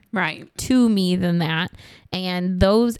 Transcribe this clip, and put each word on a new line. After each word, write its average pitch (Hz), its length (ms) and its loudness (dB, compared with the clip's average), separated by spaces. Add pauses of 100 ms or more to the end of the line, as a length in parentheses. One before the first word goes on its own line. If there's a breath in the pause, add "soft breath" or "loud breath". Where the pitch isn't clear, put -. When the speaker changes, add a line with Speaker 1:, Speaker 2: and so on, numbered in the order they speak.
(120)
Speaker 1:
Right. 175 440 -4
Speaker 2:
to 254 320 2
me 190 260 2
than 175 240 0
that. 160 320 -2 (420 loud breath)
And 185 460 -4
those 220 420 2